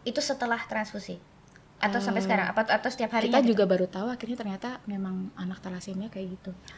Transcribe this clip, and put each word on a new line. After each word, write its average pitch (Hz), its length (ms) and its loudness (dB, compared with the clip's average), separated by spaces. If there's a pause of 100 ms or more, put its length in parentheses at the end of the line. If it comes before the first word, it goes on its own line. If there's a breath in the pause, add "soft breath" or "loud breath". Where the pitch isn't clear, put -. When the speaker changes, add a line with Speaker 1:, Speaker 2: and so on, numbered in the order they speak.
Speaker 1:
Itu 240 160 -6
setelah 269 460 0
transfusi? 208 560 -6 (580)
Atau 208 240 2
sampai 202 160 0
Speaker 2:
Eh, 190 80 2
Speaker 1:
sekarang? 190 220 4
Apa, 220 180 2
atau 214 240 2
setiap 233 240 -2
harinya 233 240 4
Speaker 2:
kita 269 80 8
Speaker 1:
gitu? 233 80 6
Speaker 2:
juga 196 140 6
baru 185 180 4
tahu 185 240 -4
akhirnya 240 300 -6
ternyata 208 480 -6
memang 190 480 -4
anak 185 240 -6
thalassemia 190 500 -8
kayak 190 240 -8
gitu. 190 180 -10 (260 loud breath)